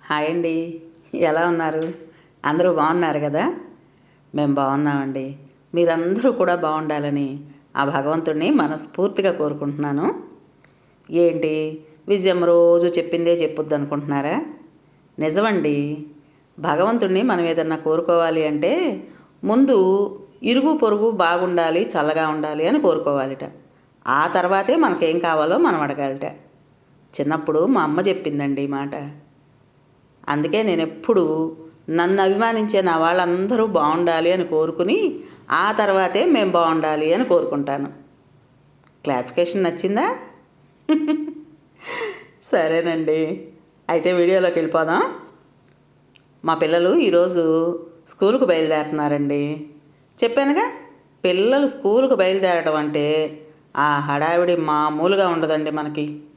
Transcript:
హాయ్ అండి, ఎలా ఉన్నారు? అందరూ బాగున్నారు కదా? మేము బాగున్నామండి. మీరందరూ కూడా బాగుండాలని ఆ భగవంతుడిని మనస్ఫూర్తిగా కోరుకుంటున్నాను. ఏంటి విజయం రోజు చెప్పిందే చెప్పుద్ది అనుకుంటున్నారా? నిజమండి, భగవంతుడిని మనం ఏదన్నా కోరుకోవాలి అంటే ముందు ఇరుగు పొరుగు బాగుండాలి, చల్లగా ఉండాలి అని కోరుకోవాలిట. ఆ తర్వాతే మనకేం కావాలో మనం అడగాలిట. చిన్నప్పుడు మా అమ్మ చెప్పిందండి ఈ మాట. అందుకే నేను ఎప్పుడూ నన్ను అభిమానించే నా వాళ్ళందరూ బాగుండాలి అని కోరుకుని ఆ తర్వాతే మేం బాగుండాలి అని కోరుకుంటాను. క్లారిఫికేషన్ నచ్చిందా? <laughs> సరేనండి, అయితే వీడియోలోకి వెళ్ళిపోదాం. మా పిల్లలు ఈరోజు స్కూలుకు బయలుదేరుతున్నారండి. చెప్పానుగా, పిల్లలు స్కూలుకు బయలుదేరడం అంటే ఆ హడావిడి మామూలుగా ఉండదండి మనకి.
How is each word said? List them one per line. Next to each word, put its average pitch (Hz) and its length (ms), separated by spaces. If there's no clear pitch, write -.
హాయ్ 151 180
అండి, 165 520
ఎలా 165 320
ఉన్నారు? 160 360
అందరూ 175 280
బాగున్నారు 156 460
కదా? 151 360
మేము 147 200
బాగున్నామండి. 139 840
మీరందరూ 170 580
కూడా 175 220
బాగుండాలని 147 880
ఆ 135 80
భగవంతుడిని 156 640
మనస్ఫూర్తిగా 190 840
కోరుకుంటున్నాను. 147 920
ఏంటి 156 760
విజయం 185 360
రోజు 170 420
చెప్పిందే 170 480
చెప్పుద్ది 156 400
అనుకుంటున్నారా? 143 680
నిజమండి, 151 880
భగవంతుడిని 185 640
మనం 185 240
ఏదన్నా 165 300
కోరుకోవాలి 160 680
అంటే 190 560
ముందు 247 320
ఇరుగు 269 340
పొరుగు 220 340
బాగుండాలి, 175 840
చల్లగా 156 320
ఉండాలి 151 400
అని 285 120
కోరుకోవాలిట. 143 640
ఆ 143 280
తర్వాతే 190 420
మనకేం 170 420
కావాలో 165 400
మనం 226 220
అడగాలిట. 139 440
చిన్నప్పుడు 156 460
మా 240 160
అమ్మ 156 180
చెప్పిందండి 147 600
ఈ 139 40
మాట. 143 560
అందుకే 147 340
నేను 175 200
ఎప్పుడూ 160 720
నన్ను 180 320
అభిమానించే 214 600
నా 170 140
వాళ్ళందరూ 180 720
బాగుండాలి 170 640
అని 185 120
కోరుకుని 175 680
ఆ 185 220
తర్వాతే 196 520
మేం 233 260
బాగుండాలి 160 640
అని 247 100
కోరుకుంటాను. 143 640
క్లారిఫికేషన్ 170 600
నచ్చిందా? 202 520
<laughs> 320 60
సరేనండి, 160 960
అయితే 170 220
వీడియోలోకి 175 460
వెళ్ళిపోదాం. 160 440
మా 160 100
పిల్లలు 170 400
ఈరోజు 175 840
స్కూలుకు 240 360
బయలుదేరుతున్నారండి. 151 1200
చెప్పానుగా, 285 480
పిల్లలు 220 420
స్కూలుకు 254 480
బయలుదేరడం 185 640
అంటే 151 640
ఆ 147 220
హడావిడి 160 580
మామూలుగా 156 720
ఉండదండి 156 420
మనకి. 151 500